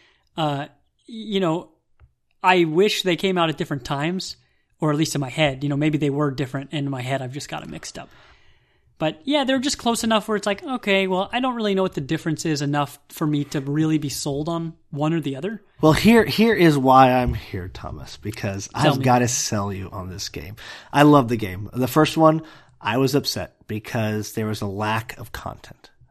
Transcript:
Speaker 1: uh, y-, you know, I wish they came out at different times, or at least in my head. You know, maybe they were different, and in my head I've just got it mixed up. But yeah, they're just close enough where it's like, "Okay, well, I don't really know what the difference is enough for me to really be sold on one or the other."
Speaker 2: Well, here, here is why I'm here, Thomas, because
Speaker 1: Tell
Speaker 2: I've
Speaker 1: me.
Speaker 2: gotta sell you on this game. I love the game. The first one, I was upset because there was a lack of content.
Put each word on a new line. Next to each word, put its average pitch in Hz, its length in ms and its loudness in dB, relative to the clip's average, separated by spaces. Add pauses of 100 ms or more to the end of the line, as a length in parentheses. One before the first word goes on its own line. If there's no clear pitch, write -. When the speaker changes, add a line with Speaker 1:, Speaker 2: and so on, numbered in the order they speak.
(380)
Speaker 1:
uh, 147 300 -2
y-, - 0 - (400)
you 214 320 -6
know, 175 300 -2 (760)
I 185 220 4
wish 180 380 2
they 180 120 2
came 185 220 -2
out 165 120 2
at 151 80 -4
different 147 280 -6
times, 160 500 -4 (440)
or 151 120 2
at 147 60 0
least 156 180 0
in 143 60 -2
my 131 80 -4
head. 139 340 0
You 143 60 -2
know, 139 80 -2
maybe 151 200 0
they 143 120 0
were 143 220 0
different, 135 420 -8
and 143 120 -4
in 139 60 -4
my 131 100 -6
head 131 200 -4
I've 127 100 -8
just 143 160 -10
got 156 160 -10
it 160 60 -16
mixed 156 280 -14
up. - 120 -16 (880)
But 160 240 -4
yeah, 294 220 0
they're 262 140 2
just 262 180 -4
close 233 260 -2
enough 220 240 0
where 214 100 -2
it's 196 80 -6
like, 202 180 -2
"Okay, 202 440 0
well, 185 240 -2
I 240 80 -4
don't 254 160 -2
really 214 180 -2
know 190 100 0
what 185 100 -2
the 170 80 -4
difference 156 440 -4
is 151 160 -2
enough 143 380 -2 (100)
for - 160 -4
me 147 200 0
to - 160 -4
really 156 360 0
be 143 120 -2
sold 147 400 -4
on 165 240 -4 (180)
one 151 220 0
or 165 80 0
the 139 160 -4
other." 196 240 -8 (200)
Speaker 2:
Well, 156 120 8
here, 220 320 8
here 214 280 4
is 165 240 6
why 131 360 8
I'm 123 200 2
here, 92 360 -10
Thomas, - 480 -14
because 98 520 -8
Speaker 1:
Tell 151 240 2
Speaker 2:
I've 135 60 -2
Speaker 1:
me. - 60 -2
Speaker 2:
gotta 123 240 4
sell 101 440 -2
you 95 180 -8
on 92 180 -10
this 92 200 -10
game. 85 260 -12 (360)
I 143 120 6
love 147 260 8
the 120 80 0
game. 98 360 -8
The 123 140 -2
first 151 300 2
one, 160 260 4 (380)
I 110 160 -2
was 135 180 2
upset - 400 -4 (120)
because 107 640 -4
there 110 140 -4
was 104 140 -6
a 104 60 -4
lack 107 500 -4
of 107 140 -16
content. - 580 -14 (220)